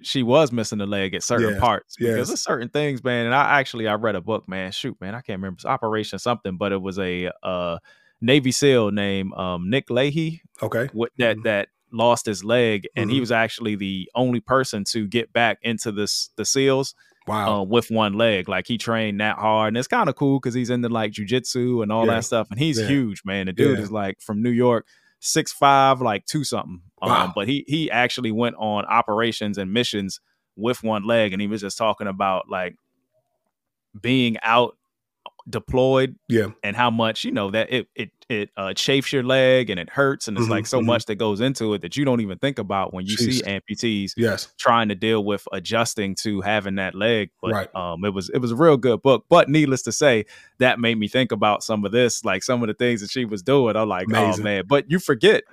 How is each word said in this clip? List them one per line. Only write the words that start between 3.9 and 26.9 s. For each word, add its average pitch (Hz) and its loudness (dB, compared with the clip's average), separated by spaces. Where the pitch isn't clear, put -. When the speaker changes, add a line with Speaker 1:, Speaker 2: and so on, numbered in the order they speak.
Speaker 1:
read 107 0
a 90 -4
book, 104 -4
man, 95 -8
shoot, - -8
man, 98 -10
I 123 -12
can't 101 -10
remember, 95 -8
it's - -18
Operation 110 -4
something, 104 -4
but 101 -2
it 95 -2
was 95 -6
a, 90 -4
uh, 87 -4
Navy 127 4
seal 120 4
named, 98 -2
um, 90 -4
Nick 135 -2
Leahy 147 -2
Speaker 2:
Okay. 117 -2
Speaker 1:
what, 113 -4
that, 113 2
Speaker 2:
Mm-hmm. 107 -10
Speaker 1:
that 104 0
lost 117 2
his 98 -4
leg, 113 2
and 101 -2
he 131 2
Speaker 2:
Mm-hmm. 135 2
Speaker 1:
was 120 -2
actually 113 0
the 95 -6
only 123 0
person 127 0
to 110 -2
get 113 -2
back 117 2
into 113 -4
this, 101 -4
the 107 -6
seals, 135 0
Speaker 2:
Wow. 104 0
Speaker 1:
uh, - -2
with 107 2
one 110 2
leg. 104 0
Like, 92 -4
he 117 -4
trained 110 -2
that 107 0
hard, 110 2
and 110 -2
it's 123 -2
kinda 214 0
cool 139 0
'cause 123 -4
he's 123 -2
into, 120 -2
like, 110 -2
jujitsu 120 -2
and 104 -2
all 113 2
Speaker 2:
Yeah. 113 2
Speaker 1:
that 110 -2
stuff, 113 -2
and 107 -6
he's 143 0
Speaker 2:
Yeah. 104 0
Speaker 1:
huge, 127 0
man. 98 -4
The 95 -4
dude 135 4
Speaker 2:
Yeah. 104 -4
Speaker 1:
is, 101 -8
like, 101 -4
from 107 -4
New 123 0
York, 120 2
six - -2
five, 135 6
like, 107 -2
two 151 -4
something. 92 -8